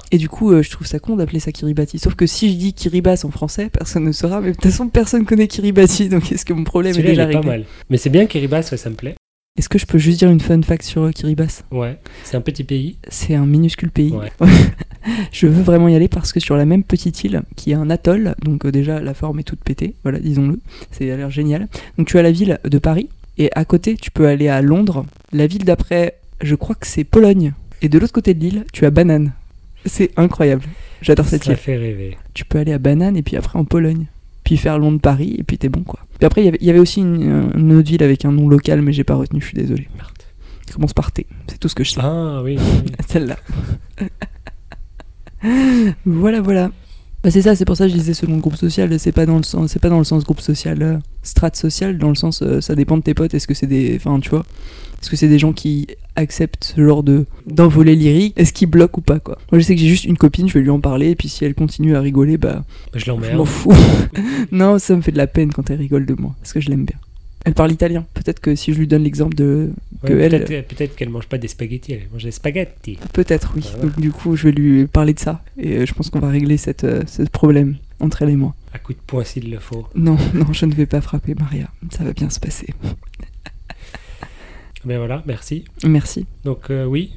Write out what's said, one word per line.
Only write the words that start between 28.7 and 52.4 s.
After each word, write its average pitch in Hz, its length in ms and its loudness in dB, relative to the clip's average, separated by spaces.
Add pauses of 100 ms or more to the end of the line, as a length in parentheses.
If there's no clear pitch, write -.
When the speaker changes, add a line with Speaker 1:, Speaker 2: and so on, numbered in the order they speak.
Speaker 1:
tu - 120 0
as 147 40 6
Banane. 151 440 4 (520)
C'est 190 320 0
incroyable. 151 460 2 (400)
J'adore 151 240 4
cette 147 160 0
Speaker 2:
Ça - 80 0
Speaker 1:
île. 131 60 0
Speaker 2:
fait 135 200 -4
rêver. 98 400 -8 (160)
Speaker 1:
Tu - 100 -12
peux - 140 -2
aller 151 160 0
à 143 60 -2
Banane 156 360 2
et 165 60 0
puis - 160 -4
après - 220 -4
en 156 60 0
Pologne. 160 420 0 (360)
Puis 156 140 2
faire 151 220 0
Londres-Paris 151 580 2
et - 60 -6
puis - 160 -4
t'es 135 100 -2
bon, 143 140 -2
quoi. - 160 -12 (180)
Puis - 80 4
après, 185 160 4
il 208 40 6
y - 20 6
avait, 160 120 2
il - 60 -4
y 175 60 6
avait 170 80 8
aussi 180 220 4
une, 147 540 0
une 156 180 4
autre 156 140 6
ville 160 140 0
avec 139 240 2
un 143 60 2
nom 147 180 2
local, 147 320 4
mais 143 120 2
j'ai 139 100 0
pas 143 120 0
retenu, 135 260 -2
je - 40 -8
suis - 120 -12
désolé. 127 380 -4
Speaker 2:
Merde. - 140 -16 (580)
Speaker 1:
Ça - 60 -16
commence 151 200 -2
par - 180 -2
T, - 160 -6 (200)
c'est - 120 -14
tout - 100 -2
ce - 60 -8
que 139 80 -2
je - 80 -4
sais. - 100 -6
Speaker 2:
Ah 151 420 -4
oui, 139 160 -4
oui, 127 260 2
oui. - 140 -8
Speaker 1:
<laughs> - 80 -6
Celle-là. 139 300 -2 (640)
<laughs> 196 60 -6 (2000)
Voilà, 196 360 2
voilà. 190 300 0 (520)
Bah, 180 80 4
c'est 190 100 6
ça, 208 140 6
c'est 185 100 0
pour 185 120 2
ça 190 80 2
que 190 60 4
je 175 60 0
disais 165 160 0
selon 160 220 -2
le 156 60 -2
groupe 156 140 -2
social, 170 440 0
c'est 165 120 -2
pas 160 140 2
dans 160 120 4
le 156 60 2
sens, 156 280 -4
c'est - 100 -2
pas 175 80 4
dans 170 80 4
le 160 60 4
sens 151 200 0
groupe 143 180 -2
social, 151 400 -4
euh, 160 160 0 (260)
strate - 320 -2
sociale, 180 420 -4
dans 151 120 0
le 147 60 2
sens, 165 260 -2